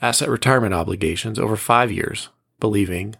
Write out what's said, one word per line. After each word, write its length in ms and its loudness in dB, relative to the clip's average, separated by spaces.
asset 260 0
retirement 460 2
obligations 640 -2
over 180 0
five 340 2
years, 380 -6
believing 580 0